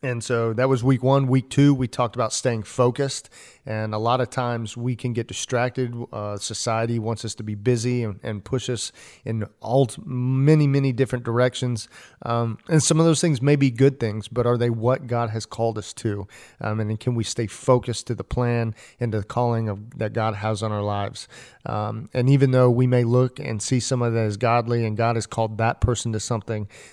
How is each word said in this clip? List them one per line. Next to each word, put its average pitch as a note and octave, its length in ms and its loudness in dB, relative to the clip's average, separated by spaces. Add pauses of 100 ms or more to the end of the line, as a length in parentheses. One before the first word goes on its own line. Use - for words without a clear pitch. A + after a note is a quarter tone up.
and B2 200 -4
so A#2 320 0
that B2+ 160 2
was B2 140 2
week C3 180 4
one. C3+ 240 4
Week B2+ 240 0
two, C#3+ 240 6
we C3 140 0
talked A#2+ 260 -2
about A#2 180 -2
staying A#2 300 -2
focused. B2+ 680 0 (400)
And A2 240 -4
a G#2+ 60 -2
lot A#2 220 2
of B2+ 100 -2
times A#2+ 460 -4
we A#2+ 180 -4
can A#2+ 180 -4
get A2+ 140 -4
distracted. B2 640 -2 (200)
Uh, G#2 240 -6
society A2+ 640 -2
wants A2 240 -4
us A2 100 -8
to - 80 -10
be G#2 140 -6
busy A#2+ 480 0
and, G2+ 180 -8
and G#2 220 -6
push B2+ 260 -4
us A#2+ 220 -6 (320)
in A2 200 -4 (160)
all B2+ 260 2
t-, - 180 -8
many, C3+ 640 4
many C#3 240 2
different B2 320 -2
directions. B2 640 0 (340)
Um, A#2 360 -2 (100)
and D#3 120 4
some D#3 200 4
of E3 60 6
those D#3+ 140 4
things D3 220 2
may C#3+ 140 4
be C#3 160 4
good C3+ 260 4
things, G#2+ 300 -4
but A#2 180 0
are B2 100 4
they A#2+ 140 2
what A#2+ 380 0
God A#2 220 -2
has A2 160 -6
called A2+ 320 -2
us - 160 -10
to? G2+ 340 -4 (320)
Um, G#2+ 180 -4
and G#2+ 220 -4
can B2 160 -2
we A2+ 80 0
stay A2+ 240 -4
focused - 580 0
to A#2+ 80 -4
the - 80 -6
plan A#2 540 -2 (240)
and A#2+ 100 -2
to G#2+ 80 -2
the G2+ 60 -4
calling A#2 440 0
of, G#2 300 -8
that A2 140 -4
God A2 240 -2
has G#2+ 260 -4
on A2 80 -2
our G#2 120 -2
lives? G2+ 440 -4 (380)
Um, A2 500 -6
and B2+ 160 4
even C#3 220 6
though B2+ 180 6
we B2 160 4
may B2 160 4
look B2 380 2
and G#2+ 200 -6
see B2+ 200 0
someone A#2+ 340 0
that A2+ 120 0
is G#2 100 -2
godly A#2 500 2
and G#2+ 100 -4
God A2+ 200 2
has A2 100 -4
called A2 320 -2
that A2+ 220 0
person A#2 320 0
to A2 80 -4
something, G#2+ 480 -6 (240)